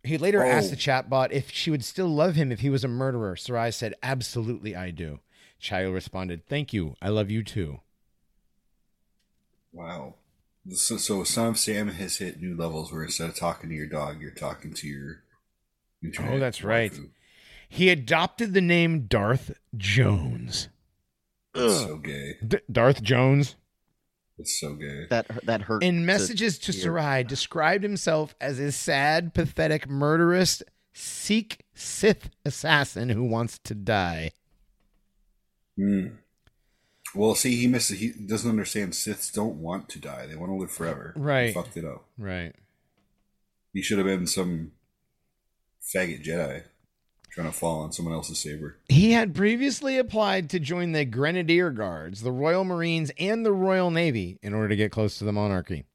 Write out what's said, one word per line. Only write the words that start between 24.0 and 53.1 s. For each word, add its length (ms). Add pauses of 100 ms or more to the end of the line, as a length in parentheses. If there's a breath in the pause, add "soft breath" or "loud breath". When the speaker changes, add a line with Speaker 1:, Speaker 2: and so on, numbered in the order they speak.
Speaker 2:
That's 200
so 140
gay. 360
Speaker 3:
That, 180 (180)
that 180
hurt 200
Speaker 1:
In 160
Speaker 3:
to 20
Speaker 1:
messages 580
to 120
Speaker 3:
hear. 100
Speaker 1:
Sarai, 420
described 600
himself 580
as 180
a 120
sad, 640
pathetic, 520
murderous 760 (300)
Sikh 680 (120)
Sith 540 (140)
assassin 680
who 140
wants 360
to 160
die. 560 (1500)
Speaker 2:
Hmm. 300 (1080)
Well, 200
see, 220
he 120
misses. 320
He 120
doesn't 380
understand. 440
Siths 380
don't 240
want 340
to 100
die. 280
They 80
want 160
to 40
live 160
forever. 440
He 60
Speaker 1:
Right. 320
Speaker 2:
fucked 240
it 80
up. 320
Speaker 1:
Right. 360 (1160)
Speaker 2:
He 100
should 180
have 80
been 200
some 460 (1080)
faggot 440
Jedi 380 (680)
trying 160
to 100
fall 240
on 120
someone 200
else's 260
saber. 400 (100)
Speaker 1:
He 240
had 200
previously 640
applied 520
to 100
join 320
the 140
Grenadier 640
Guards, 520
the 120
Royal 320
Marines, 520